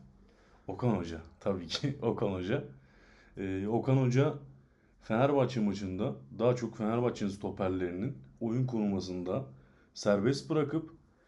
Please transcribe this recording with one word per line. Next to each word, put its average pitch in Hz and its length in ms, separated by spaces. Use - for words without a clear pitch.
Okan 107 300
Hoca. 82 240
Tabii 92 260
ki 135 320
<laughs> - 40
Okan 110 300
Hoca. 92 320
Ee, 95 320
Okan 120 280
Hoca 135 380
Fenerbahçe 127 580
maçında 101 540
daha 120 180
çok 113 200
Fenerbahçe'nin 113 540
stoperlerinin 95 840
oyun 120 260
kurmasında 98 800
serbest 107 560
bırakıp, 156 400